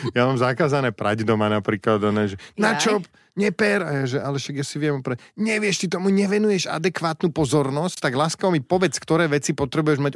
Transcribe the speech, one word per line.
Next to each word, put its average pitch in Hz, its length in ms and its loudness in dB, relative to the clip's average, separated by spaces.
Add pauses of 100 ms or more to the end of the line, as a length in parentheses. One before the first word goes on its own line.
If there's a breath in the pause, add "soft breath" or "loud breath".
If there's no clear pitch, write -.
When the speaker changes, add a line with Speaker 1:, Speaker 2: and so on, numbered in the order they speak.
(120)
Speaker 1:
Ja 123 140 2
mám 131 100 2
zakázané 131 560 0
prať 104 320 -2
doma 107 240 2
napríklad, 107 540 0
a 104 100 2
ne, 107 160 0
že 98 80 -6 (200 loud breath)
na 220 200 2
Speaker 2:
Jaj. 147 60 0
Speaker 1:
čo? 220 120 2 (380 soft breath)
Neper. 202 480 0
A 160 140 -4
ja, 135 120 0
že 127 140 -2
ale 135 160 -4
však 139 180 -6
ja 139 140 -6
si - 80 -10
viem 147 240 -2
oprať. 131 240 -6 (160 loud breath)
Nevieš, 214 400 0
ty 190 80 -2
tomu 185 240 0
nevenuješ 202 560 2
adekvátnu 165 640 -2
pozornosť, 147 720 0
tak 147 80 0
láskavo 160 400 0
mi 160 80 2
povedz, 180 400 0
ktoré 165 320 2
veci 147 240 0
potrebuješ 151 420 0
mať 143 180 0